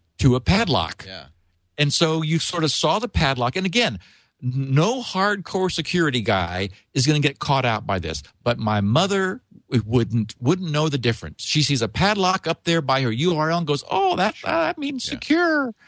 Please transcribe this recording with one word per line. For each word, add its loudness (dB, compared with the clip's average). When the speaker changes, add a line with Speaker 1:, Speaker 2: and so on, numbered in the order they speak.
Speaker 1:
to 6
a 0
padlock. 0
Speaker 2:
Yeah. -16
Speaker 1:
And 2
so 2
you 0
sort -2
of 2
saw 0
the -4
padlock. 0
And -2
again, 0
n-, -2
no 2
hardcore -2
security 0
guy -2
is 2
gonna 4
get 0
caught 0
out 0
by -2
this. -6
But -2
my 0
mother 2
w-, 2
wouldn't, 0
wouldn't 0
know 0
the -2
difference. -4
She 0
sees 0
a 0
padlock 0
up -4
there 2
by 0
her 0
U 0
R 0
L 0
and -2
goes, -2
"Oh, 2
that, 0
Speaker 2:
Sure. -8
Speaker 1:
that -2
means -8
Speaker 2:
Yeah. -6
Speaker 1:
secure." 0